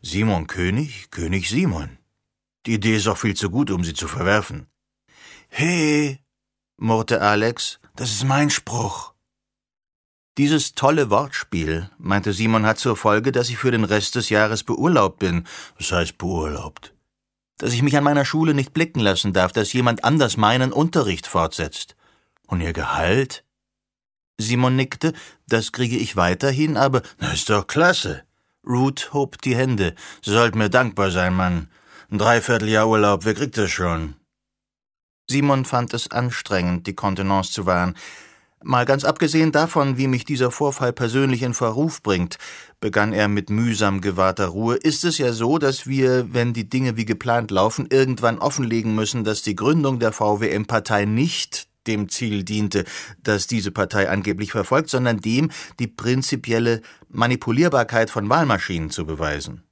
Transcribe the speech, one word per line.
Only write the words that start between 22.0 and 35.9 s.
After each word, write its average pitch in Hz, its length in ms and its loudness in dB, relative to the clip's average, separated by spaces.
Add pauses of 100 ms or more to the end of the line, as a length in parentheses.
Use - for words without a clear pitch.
„Und 92 140 -2
Ihr 85 100 -2
Gehalt?“ 82 720 -2 (960)
Simon 123 380 2
nickte. 135 360 -2 (340)
„Das 113 260 0
kriege 123 240 -2
ich 107 180 -4
weiterhin, 131 640 2
aber“, 131 240 4 (180)
„Na, 73 140 -4
ist - 160 -4
doch 104 180 2
klasse.“ 151 560 0 (420)
Root 127 460 0
hob 139 300 -4
die 127 140 0
Hände. 113 400 0 (280)
„Sie - 80 -4
sollten 110 260 4
mir 107 120 2
dankbar 101 420 2
sein, 90 240 0
Mann. 90 340 0 (400)
Ein 107 80 -4
Dreivierteljahr 110 680 4
Urlaub, 104 380 4
wer 110 100 2
kriegt 117 220 -4
das 101 120 0
schon?“ 82 460 -4 (1120)
Simon 139 360 2
fand 120 280 -2